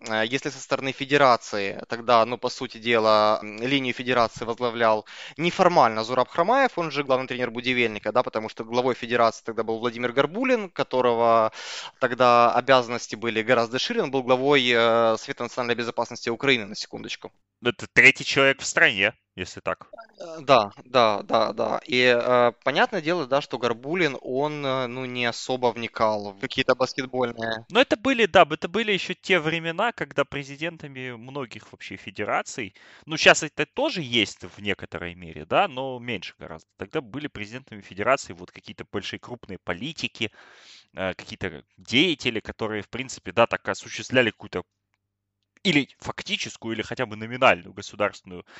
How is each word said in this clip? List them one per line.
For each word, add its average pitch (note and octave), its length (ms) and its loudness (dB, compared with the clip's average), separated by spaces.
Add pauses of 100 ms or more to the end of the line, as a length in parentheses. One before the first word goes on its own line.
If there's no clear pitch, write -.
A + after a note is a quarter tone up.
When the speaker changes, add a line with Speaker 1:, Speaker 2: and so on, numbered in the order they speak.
Speaker 1:
э, A2 240 -2
если C3 240 -4
со C3+ 100 -14
стороны C3 320 -4
федерации, B2+ 960 2
тогда, A#2 380 4
ну, A#2+ 120 -4
по B2 120 -4
сути A#2+ 300 -12
дела, A2 600 4
м, G#2 200 -12
линию B2+ 320 -2
федерации B2 520 0
возглавлял A2+ 600 0 (320)
неформально D#3 640 4
Зураб B2 240 0
Хромаев, A#3+ 500 2
он E3 140 -4
же C#3+ 140 -4
главный C3 220 0
тренер B2 240 -4
Будивельника, A#2+ 600 -2
да, B2 120 2
потому A2 260 -4
что - 160 -10
главой B2 300 0
федерации A#2 500 0
тогда A2+ 180 -4
был A2 160 -2
Владимир A#2+ 320 -4
Горбулин, G3 580 0
которого A#2 840 2 (460)
тогда A#2+ 540 6
обязанности B2 640 2
были A2 260 -2
гораздо A#2 380 2
шире, A#3 240 -2
он C#3+ 80 -4
был C3+ 120 0
главой, B2+ 460 4
э, A#2 480 4
Совета - 260 -8
национальной A#2+ 320 -2
безопасности A#2 540 -6
Украины, A#2 360 0
на G2+ 100 -12
секундочку. - 560 -12 (320)
Speaker 2:
Это - 300 -2
третий C3 320 6
человек C3+ 340 2
в - 60 -10
стране, A2+ 480 2 (240)
если - 240 -10
так. - 260 -6 (320)
Speaker 1:
Э, D#3+ 220 -12
да, B2 300 4 (120)
да, A2+ 400 4
да, A2+ 300 2
да. A2+ 340 -2
И, B2+ 260 4
э, A#2+ 380 4 (140)
понятное F3+ 360 0
дело, D#3 240 -2
да, C3 140 2
что C#3+ 180 -8
Горбулин, B2+ 640 -2
он, C#3+ 440 -4
э, C3 220 -2
ну, B2+ 180 -8
не B2 200 -4
особо B2 460 0
вникал G#2+ 600 -2
в G2 80 -14
какие-то B2+ 340 2
баскетбольные A#2+ 920 -4
Speaker 2:
Но G3 100 2
это C#4 160 4
были, A#3 300 0
да, F3 240 8
это D#3+ 180 -6
были G#3+ 240 -2
ещё F#3 220 -2
те F3+ 260 0
времена, E3 540 -2
когда C#3+ 320 -2
президентами C#3+ 840 -10
многих B2 600 -12
вообще - 240 -14
федераций, G#2 800 -6 (320)
ну, D#3 120 -8
щас - 260 6
это D3+ 220 -6
тоже B3+ 360 -4
есть A#2 420 -2
в F#2 180 -18
некоторой F2 540 -8
мере, D#2+ 300 -14
да, C#3+ 220 0
но C3 320 -8
меньше A#2 400 -10
гораздо. D#2+ 280 -16 (100)
Тогда G2+ 220 -8
были C3+ 280 -12
президентами G#2+ 540 -14
федераций G2+ 540 -4
вот F2 160 -18
какие-то - 400 -16
большие G2+ 280 -8
крупные A2+ 380 -14
политики, A2+ 720 -8 (640)
э, F#2 180 -4
какие-то E2+ 500 -10 (140)
деятели, B2 640 0
которые, G#2+ 400 -6
в - 80 -14
принципе, B2 420 -12
да, A2+ 160 4
так - 220 -6
осуществляли A2+ 640 0
какую-то F#2+ 320 -8 (1040)
или D3 220 2 (120)
фактическую, - 760 -8
или G#2+ 60 -6
хотя B2 240 -4
бы G#2 100 -12
номинальную G#2+ 580 2
государственную, F#2+ 720 -6 (140)